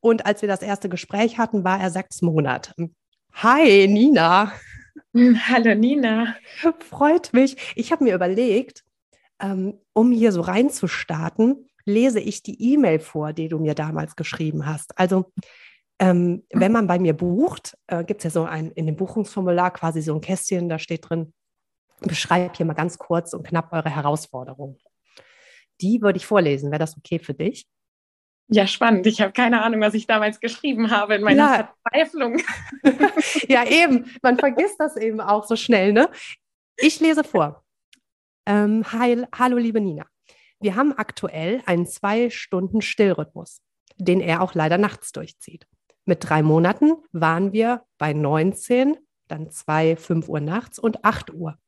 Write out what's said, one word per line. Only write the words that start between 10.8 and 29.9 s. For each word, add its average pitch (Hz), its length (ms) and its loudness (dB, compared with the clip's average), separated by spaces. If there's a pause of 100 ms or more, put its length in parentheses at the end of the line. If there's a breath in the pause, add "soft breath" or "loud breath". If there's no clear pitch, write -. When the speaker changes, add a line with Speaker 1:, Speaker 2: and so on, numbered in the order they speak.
Speaker 1:
lese 220 340 2
ich - 240 -8
die - 180 -14 (120)
E-Mail 196 260 4
vor, 156 320 -8
die 160 160 -8
du 160 100 -6
mir 156 160 -2
damals 156 440 -6
geschrieben 156 480 -6
hast. 147 340 -10
Also, 185 320 0 (680 loud breath)
ähm, 175 520 2
wenn 196 220 2
man 226 140 2
bei 180 120 2
mir 170 140 2
bucht, 185 640 -2 (100)
äh, 170 160 -4
gibt's 202 220 -8
ja 165 60 -4
so 165 120 -2
ein, 160 280 -6
in 165 140 -6
dem 156 120 -4
Buchungsformular 180 760 -2
quasi 160 300 -6
so 151 120 -4
ein 156 60 -4
Kästchen, 180 480 -4
da 160 100 -4
steht - 320 -10
drin, 165 220 -6 (680)
"Beschreib 175 560 -2
hier 170 80 -2
mal 160 80 -2
ganz 156 240 -4
kurz 170 360 -4
und 156 140 -12
knapp 165 240 -4
eure 160 180 -4
Herausforderung." 139 880 -8 (1040 soft breath)
Die 214 220 0
würde 196 140 2
ich - 100 -10
vorlesen. 143 440 0
Wäre 151 80 -2
das 156 160 -4
okay - 220 -8
für 147 160 -8
dich? 185 320 -6 (840)
Speaker 2:
Ja, 202 200 4
spannend. 214 400 2
Ich 220 140 0
habe 196 120 0
keine 240 300 2
Ahnung, 226 180 0
was 214 140 0